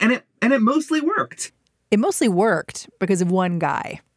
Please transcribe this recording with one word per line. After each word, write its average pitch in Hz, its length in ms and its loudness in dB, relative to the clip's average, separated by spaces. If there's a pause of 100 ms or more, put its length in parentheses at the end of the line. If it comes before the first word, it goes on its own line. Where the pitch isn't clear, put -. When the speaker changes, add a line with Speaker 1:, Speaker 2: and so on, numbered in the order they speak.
Speaker 1:
And 220 100 4
it, - 140 -4 (160)
and 233 100 4
it 269 80 2
mostly 302 400 2
worked. 302 520 -4 (380)
Speaker 2:
It 208 80 4
mostly 294 300 0
worked 185 680 0
because 185 240 0
of 180 80 0
one 180 280 0
guy, - 440 -4 (140)